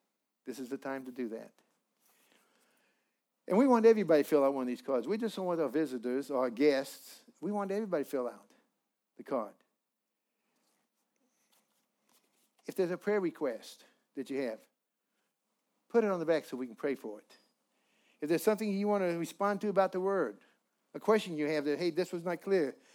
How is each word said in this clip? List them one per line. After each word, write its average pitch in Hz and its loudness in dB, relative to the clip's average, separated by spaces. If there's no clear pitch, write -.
This 123 -10
is 123 -8
the 135 -6
time 135 -8
to 127 -12
do 120 -6
that. 110 -12
And 190 2
we 269 6
want 233 6
everybody 180 6
to - -6
fill 147 4
out 139 4
one 135 -2
of 123 -4
these 123 -4
cards. 123 -2
We 202 -2
just 214 -4
don't 190 -6
want 175 -2
our 147 0
visitors 127 -2
or 135 0
our 127 2
guests. 135 0
We 185 -4
want 202 -4
everybody 196 -2
to - -14
fill 127 -2
out 107 -14
the - -18
card. 113 -4
If 147 -10
there's 180 0
a 180 -6
prayer 208 0
request 147 -6
that 131 -8
you 135 -4
have, 113 -4
put 233 4
it 208 2
on 185 0
the 160 -4
back 156 0
so 131 -10
we 131 -6
can 113 -12
pray 143 -4
for 107 -12
it. - -20
If 151 -2
there's 165 2
something 214 2
you 196 0
want 202 2
to 170 0
respond 196 -2
to 214 -2
about 190 4
the 185 -4
word, 185 0
a 151 -12
question 202 0
you 151 0
have 151 0
that, 143 0
"Hey, 175 -2
this 170 -2
was 175 -6
not 175 -4
clear, 185 0